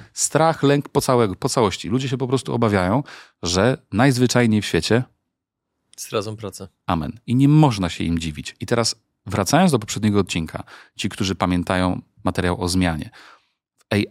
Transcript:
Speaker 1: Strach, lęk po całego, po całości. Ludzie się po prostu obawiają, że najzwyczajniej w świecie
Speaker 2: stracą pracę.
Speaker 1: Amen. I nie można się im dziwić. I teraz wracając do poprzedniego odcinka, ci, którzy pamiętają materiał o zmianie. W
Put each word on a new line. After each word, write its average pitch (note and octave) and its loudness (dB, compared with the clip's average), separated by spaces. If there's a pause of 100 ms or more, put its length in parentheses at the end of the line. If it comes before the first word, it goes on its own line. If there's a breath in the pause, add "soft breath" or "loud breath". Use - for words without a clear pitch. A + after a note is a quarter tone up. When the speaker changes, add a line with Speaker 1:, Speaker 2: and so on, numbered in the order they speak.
(120 loud breath)
Speaker 1:
Strach, - 0
lęk C#3 2
po - 0
całego, A#2+ 2
po - -6
całości. G#2+ 0
Ludzie C3 -2
się B2+ -4
po B2+ -4
prostu C3 -2
obawiają, G#2+ 2 (400 loud breath)
że F#2 2 (140)
najzwyczajniej A#2+ 2
w - -6
świecie G#2+ 0 (960)
Speaker 2:
stracą G#2+ -8
pracę. G2 -14 (180)
Speaker 1:
Amen. D#2+ 0 (140)
I A2+ -2
nie C3+ 4
można C3+ 4
się - -6
im E2+ -2
dziwić. D#2+ -10
I G#2+ -8
teraz A#2 -2 (300)
wracając D3+ 2
do C3 2
poprzedniego G#2 0
odcinka, F2 -4 (340 loud breath)
ci, - -6
którzy F#2+ -4
pamiętają F#2 0 (220)
materiał F2+ -2
o F2+ -2
zmianie. F2 -2 (680 loud breath)
W - -2